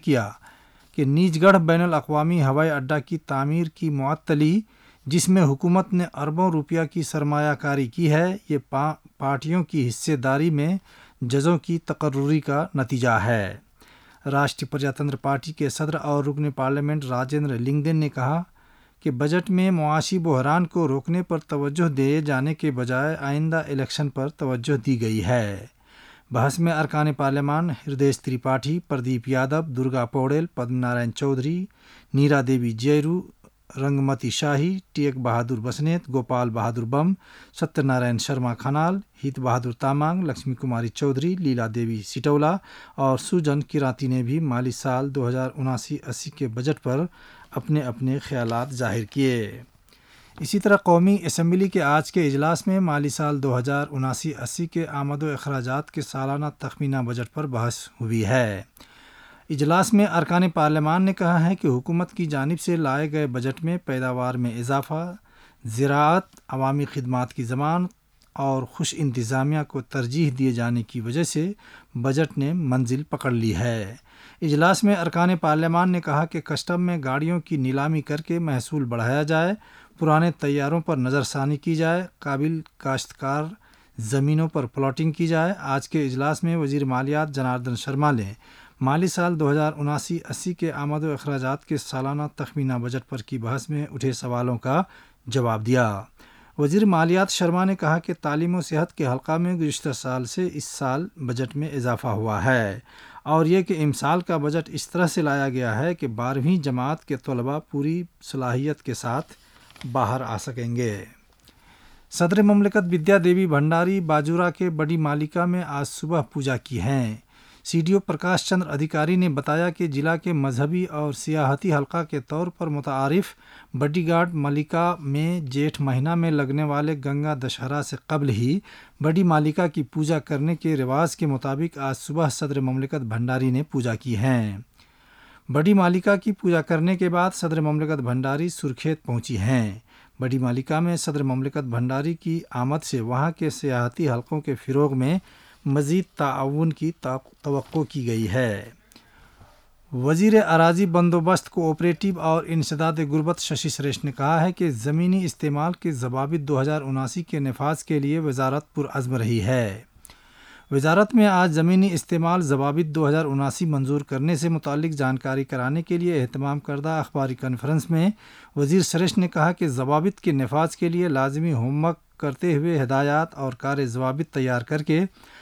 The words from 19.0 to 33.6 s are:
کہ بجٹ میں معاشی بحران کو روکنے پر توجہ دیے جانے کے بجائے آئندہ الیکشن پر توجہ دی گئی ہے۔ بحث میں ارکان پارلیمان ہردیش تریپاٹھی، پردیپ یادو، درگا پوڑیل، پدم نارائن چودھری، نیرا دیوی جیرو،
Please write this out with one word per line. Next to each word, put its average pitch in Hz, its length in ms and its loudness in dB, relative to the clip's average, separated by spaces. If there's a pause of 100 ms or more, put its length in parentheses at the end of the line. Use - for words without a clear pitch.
کہ 156 80 -2
بجٹ 147 400 0
میں 185 200 4
معاشی 156 480 2
بحران 160 480 2
کو 165 220 2
روکنے 165 340 0
پر 170 160 -2
توجہ 147 500 0
دیے 139 320 2
جانے 147 340 0
کے 156 160 -2
بجائے 127 500 -2
آئندہ 151 360 0
الیکشن 143 520 -2
پر 135 200 -4
توجہ 131 480 -2 (100)
دی 127 140 2
گئی 110 240 0
ہے۔ 104 420 0 (640)
بحث 135 280 0
میں 170 140 2
ارکان 151 420 0
پارلیمان 143 560 0
ہردیش 139 480 0
تریپاٹھی، 131 600 -2 (100)
پردیپ 127 400 -2
یادو، 131 320 0
درگا 131 440 -2
پوڑیل، 139 420 0
پدم 127 300 -4
نارائن 123 380 -2
چودھری، 143 520 -2 (480)
نیرا 143 320 6
دیوی 123 240 2
جیرو، 147 520 2 (540)